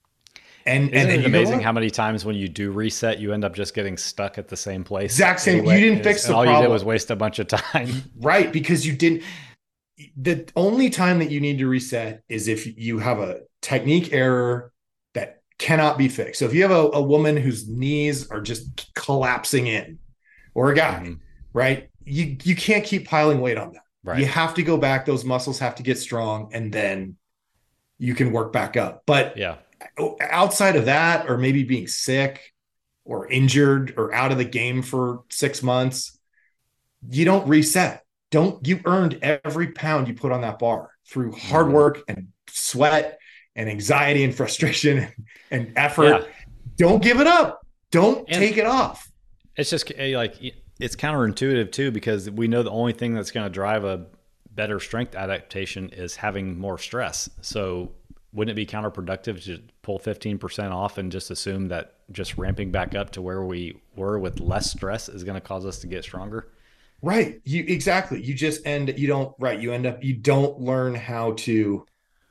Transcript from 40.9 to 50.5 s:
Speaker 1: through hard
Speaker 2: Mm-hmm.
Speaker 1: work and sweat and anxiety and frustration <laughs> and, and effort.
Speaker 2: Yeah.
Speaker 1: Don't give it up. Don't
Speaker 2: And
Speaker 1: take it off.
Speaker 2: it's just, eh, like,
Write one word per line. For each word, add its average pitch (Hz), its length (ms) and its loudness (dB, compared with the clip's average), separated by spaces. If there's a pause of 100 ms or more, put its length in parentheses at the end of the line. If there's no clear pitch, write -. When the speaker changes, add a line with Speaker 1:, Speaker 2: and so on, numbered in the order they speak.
Speaker 1:
through 120 260 -4
hard 160 340 2
Speaker 2:
Mm-hmm. 143 80 4
Speaker 1:
work 147 320 6
and 98 220 -10 (200)
sweat 151 680 0 (360)
and 113 140 -6
anxiety 143 540 2
and 131 100 0
frustration - 680 0
<laughs> - 520 -10
and, 120 160 -2
and 110 80 -18
effort. 147 300 4 (160)
Speaker 2:
Yeah. - 20 -10 (540)
Speaker 1:
Don't 180 260 6
give 240 160 6
it 294 80 6
up. 330 340 4 (300)
Don't 196 280 6 (100)
Speaker 2:
And 165 80 0
Speaker 1:
take 208 200 2
it 214 80 2
off. 247 420 -2 (500)
Speaker 2:
it's 147 120 -2
just, - 260 -4
eh, 135 220 -4
like, 117 180 -4 (440)